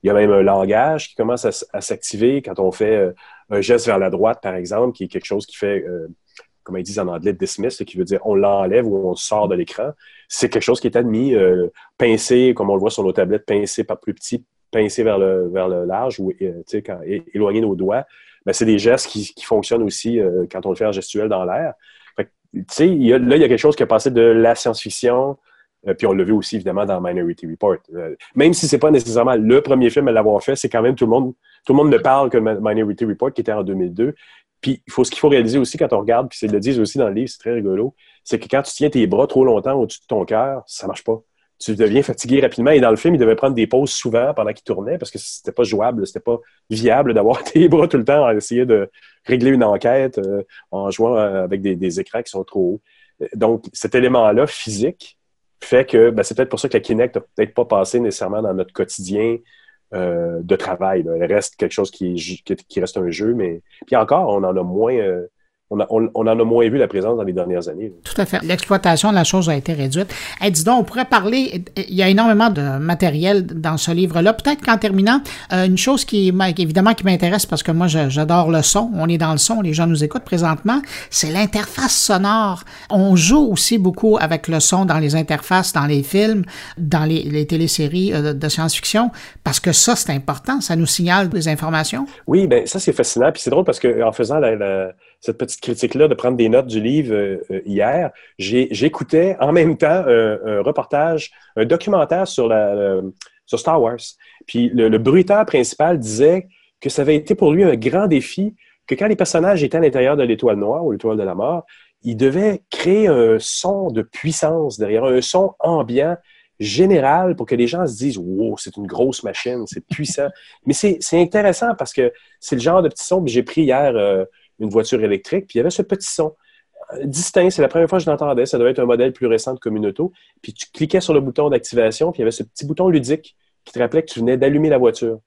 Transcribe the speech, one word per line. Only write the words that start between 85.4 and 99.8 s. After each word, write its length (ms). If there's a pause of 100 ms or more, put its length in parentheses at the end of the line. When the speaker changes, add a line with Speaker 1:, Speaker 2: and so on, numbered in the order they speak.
Speaker 2:
dans 140
les 160
films, 420 (320)
dans 320
les, 140
les 240
téléséries, 640
euh, 220
de, 40
de 100
science-fiction, 640 (320)
parce 180
que 120
ça, 240
c'est 160
important, 480
ça 160
nous 100
signale 440
des 180
informations. 580 (200)
Speaker 1:
Oui, 200
ben 200
ça, 120
c'est 140
fascinant, 400
puis 80
c'est 100
drôle 140
parce 160
que 220
en 100
faisant 260
la, 160
la, 380 (280)
cette 180
petite 260
critique-là, 440
de 60
prendre 220
des 140
notes 160
du 140
livre, 340
euh, 240 (120)
euh, 140
hier, 460 (280)
j'ai, 320
j'écoutais 720
en 120
même 260
temps 280